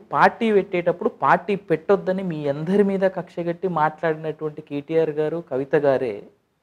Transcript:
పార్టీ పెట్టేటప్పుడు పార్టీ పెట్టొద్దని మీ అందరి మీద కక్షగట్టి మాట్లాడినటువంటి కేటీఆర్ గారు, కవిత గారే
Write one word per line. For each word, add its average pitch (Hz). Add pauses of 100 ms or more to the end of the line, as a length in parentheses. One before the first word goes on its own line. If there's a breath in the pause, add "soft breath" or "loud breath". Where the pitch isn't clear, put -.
(120)
పార్టీ 196
పెట్టేటప్పుడు 185
పార్టీ 180
పెట్టొద్దని 185
మీ 151
అందరి 160
మీద 196
కక్షగట్టి 175
మాట్లాడినటువంటి 156
కేటీఆర్ 156
గారు, 151
కవిత 135
గారే 131 (400)